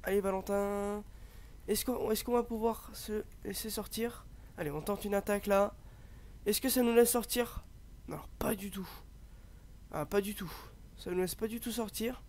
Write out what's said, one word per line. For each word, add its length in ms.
Allez, 180
Valentin. 800
Est-ce 180
qu'on, 260
est-ce 140
qu'on 100
va 80
pouvoir 500
se 320
laisser 260
sortir ? 560
Allez, 120
on 120
tente 240
une 80
attaque 320
là. 280
Est-ce 160
que 80
ça 140
nous 100
laisse 200
sortir ? 520
Non, 140
pas 160
du 160
tout. 180
Ah, 140
pas 160
du 140
tout. 180
Ça 120
nous 60
laisse 180
pas 140
du 120
tout 100
sortir. 580